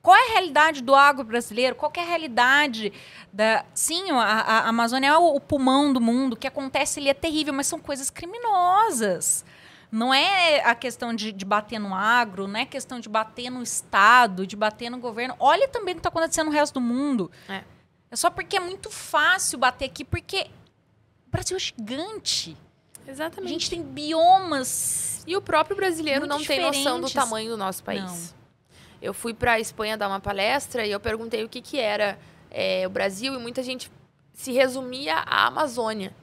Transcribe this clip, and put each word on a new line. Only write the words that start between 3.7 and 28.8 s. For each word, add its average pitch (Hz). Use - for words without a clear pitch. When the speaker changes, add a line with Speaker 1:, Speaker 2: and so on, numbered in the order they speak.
Speaker 1:
Sim, 349
a, 262
a, 220
a -
Amazônia 233
é 302
o, 330
o 269
pulmão 269
do 247
mundo, 240
o -
que -
acontece 269
ali 277
é 277
terrível, 302
mas 269
são 330
coisas 269
criminosas. 359
Não 233
é 330
a 233
questão 233
de, 214
de 190
bater 214
no 202
agro, 202
não 208
é 254
questão 254
de 233
bater 220
no 254
Estado, 214
de 208
bater 214
no 247
governo. 240
Olha 349
também 381
o 330
que -
tá 349
acontecendo 330
no 302
resto 294
do 262
mundo. 240
Speaker 2:
É. 190
Speaker 1:
É 220
só 330
porque 370
é -
muito 381
fácil 330
bater 254
aqui, -
porque -
o -
Brasil 359
é 381
gigante. 262
Speaker 2:
Exatamente. 330
Speaker 1:
A 294
gente 339
tem 339
biomas 311
Speaker 2:
E 339
o 403
próprio 330
brasileiro 320
Speaker 1:
muito 294
Speaker 2:
não 294
tem 285
noção 277
do 269
Speaker 1:
diferentes. -
Speaker 2:
tamanho 226
do 226
nosso 190
país. -
Speaker 1:
Não. 170